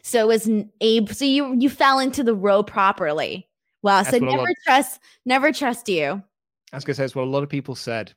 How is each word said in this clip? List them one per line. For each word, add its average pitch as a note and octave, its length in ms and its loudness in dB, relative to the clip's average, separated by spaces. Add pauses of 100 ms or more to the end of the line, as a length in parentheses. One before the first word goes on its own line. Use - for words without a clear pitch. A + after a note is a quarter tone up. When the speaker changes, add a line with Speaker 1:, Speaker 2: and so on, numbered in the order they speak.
Speaker 1:
So - 180 -2
it A3 80 4
was A3 200 2
n-, G#3+ 220 -2 (120)
ab-, A3 320 2
so C#4 120 -4
you, C4+ 340 0
you C4+ 100 2
fell C4+ 300 2
into C4 240 -2
the A3+ 120 2
role G3+ 280 2
properly. F3 840 -2 (340)
Wow. G3 200 4
Speaker 2:
That's - 140 -2
Speaker 1:
So - 20 2
Speaker 2:
what B3+ 100 0
a - 20 0
lot - 60 0
Speaker 1:
never A#3+ 160 -2 (120)
trust, - 340 2 (260)
never C4 260 2
trust B3 380 -4
you. F3 340 -2 (500)
Speaker 2:
I C3 40 -12
was C#3 60 -10
gonna C#3+ 120 -4
say, C#3+ 80 -4
that's C3 120 -6
what C3 80 -2
a C3 60 -4
lot C#3 140 -2
of C#3+ 40 -6
people C3+ 280 -8
said A2+ 420 -8